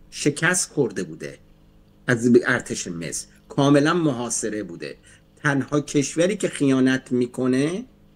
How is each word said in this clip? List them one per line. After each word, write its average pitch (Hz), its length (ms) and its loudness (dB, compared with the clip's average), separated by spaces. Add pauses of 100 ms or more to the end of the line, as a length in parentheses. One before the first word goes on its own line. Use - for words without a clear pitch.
شکست 165 600 0
خورده 104 320 -2
بوده 78 340 -12 (680)
از 120 240 2 (140)
ارتش 120 420 -4
مصر، 82 400 -8 (220)
کاملاً 143 440 4
محاصره 117 720 -2
بوده. 78 320 -12 (480)
تنها 139 380 0
کشوری 156 540 0
که 185 120 -2
خیانت 131 640 0
می‌کنه 127 760 0 (300)